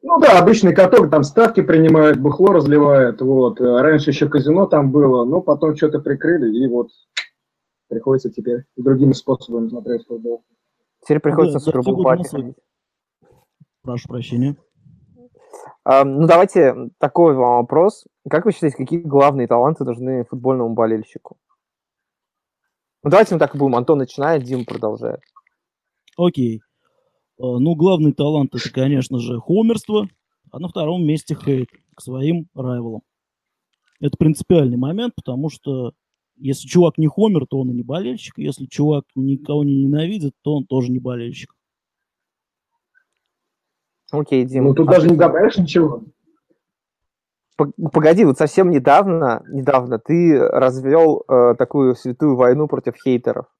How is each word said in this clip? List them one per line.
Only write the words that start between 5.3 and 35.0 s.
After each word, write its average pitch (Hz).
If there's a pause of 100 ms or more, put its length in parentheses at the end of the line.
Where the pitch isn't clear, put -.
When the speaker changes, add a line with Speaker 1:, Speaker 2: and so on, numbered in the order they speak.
Speaker 1:
потом 151
чё-то 151
прикрыли, 143
и 131
вот 120 (1000)
приходится 131
теперь 120 (140)
другими 135
способами 117
смотреть 117
футбол. 117 (600)
Speaker 2:
Теперь 151
приходится 156
Speaker 3:
Да, -
Speaker 2:
на - (160)
Супербол 131
Speaker 3:
да, 185
Speaker 2:
пати 143
Speaker 3:
Тигр, -
Speaker 2:
ходить. 127 (1300)
Speaker 3:
Прошу 123
прощения. 123 (1300)
Speaker 2:
А, 139
ну, 139
давайте 170 (240)
такой 160
вам 123
вопрос. 160 (240)
Как 165
вы 208
считаете, 151
какие 147
главные 139
таланты 127
нужны 127
футбольному 123
болельщику? 110 (1700)
Ну, 147
давайте 196
мы 156
так 147
и -
будем. 135
Антон 135
начинает, 139
Дима 123
продолжает. 110 (960)
Speaker 3:
Окей. 131
Э, -
ну, 127
главный 156
талант — 147
это, -
конечно 131
же, 117
хомерство, 214 (440)
а 131
на 175
втором 170
месте 151
хейт 131 (260)
к -
своим 151
райвалам. 120 (1000)
Это 147
принципиальный 151
момент, 123